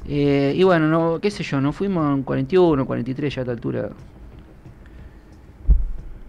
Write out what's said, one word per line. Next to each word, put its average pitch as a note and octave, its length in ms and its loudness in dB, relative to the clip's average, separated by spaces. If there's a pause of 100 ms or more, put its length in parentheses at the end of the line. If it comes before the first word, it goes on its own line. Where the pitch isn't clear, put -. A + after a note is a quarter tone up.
eh, C#3+ 460 2
y F3+ 80 2
bueno, E3 260 4
no, E3 320 0
qué G#3 100 -2
sé G3 120 -8
yo, C#3 180 -2
nos C#3+ 120 0
fuimos E3 400 -2
en C3+ 100 -2
cuarenta C3+ 320 -2
y - 20 6
uno, D#3 280 4
cuarenta B2 260 -4
y - 20 -4
tres C#3+ 200 -4
ya C3 80 -6
a - 20 -4
esta B2 100 -4
altura". A#2 380 -6 (2250)